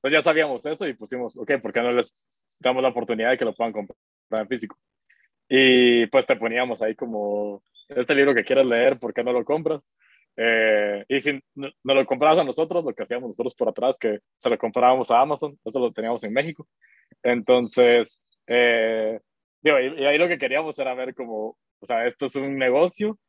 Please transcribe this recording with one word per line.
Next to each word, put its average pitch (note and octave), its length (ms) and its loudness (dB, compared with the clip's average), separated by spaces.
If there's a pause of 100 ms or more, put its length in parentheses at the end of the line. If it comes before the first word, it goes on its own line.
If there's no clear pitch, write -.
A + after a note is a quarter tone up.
Pues C#3 80 0
ya D#3 80 4
sabíamos D3+ 460 0
eso D#3 200 -6
y C#3 60 -6
pusimos, A#2 420 -10
"Ok, A#2+ 180 -6 (100)
¿por G#2+ 100 -8
qué A#2 80 -2
no A#2+ 100 0
les A#2+ 220 0 (480)
damos B2+ 220 0
la C3 80 2
oportunidad A#2 400 -2
de B2+ 80 0
que B2 80 -2
lo G#2 80 -4
puedan A#2 180 -4
comprar - 680 -10
en G2+ 60 -10
físico?". A2 280 -8 (720)
Y, B2+ 600 6
pues, - 180 2
te C3 100 2
poníamos A#2 460 -4
ahí A2 120 -2
como, G#2 680 -6 (260)
"Este C#3 260 -2
libro C#3 200 4
que A#2 100 2
quieres C3+ 220 4
leer, B2+ 320 2
¿por A#2+ 160 -10
qué A#2+ 100 -2
no B2 80 -2
lo B2 140 -2
compras?". D#3 340 -2 (560)
Eh, G#2+ 720 0
y C3+ 120 0
si C3+ 200 -4 (140)
no, C#3 160 -12 (120)
no C3+ 120 0
lo C3+ 100 4
comprabas D3+ 340 2
a E3+ 60 2
nosotros, E3 400 -2
lo C3 100 -6
que - 80 -10
hacíamos A#2+ 260 -8
nosotros A#2 260 -6
por A#2 160 -2
atrás, B2 280 -2
que G#2 200 -2 (180)
se - 140 -2
lo A2+ 80 0
comprábamos B2 520 2
a B2 120 4
Amazon, D3 420 -4
eso A2+ 160 -6
lo A#2+ 100 0
teníamos A2+ 340 -6
en G#2+ 100 -8
México. D3+ 340 -6 (540)
Entonces, A#2+ 1000 2 (260)
eh, A2+ 760 0 (420)
digo, D3 180 4
y, C#3 220 -4
y - 20 -2
ahí C#3+ 140 2
lo F3 100 2
que E3+ 80 -2
queríamos C#3 420 -4
era C3 140 -4
ver B2+ 220 -8
como, A2+ 420 -10 (240)
o G2 60 -20
sea, A#2 180 -2
¿esto B2 220 -4
es C3 100 -8
un C#3 220 -6
negocio? E3+ 600 0 (100)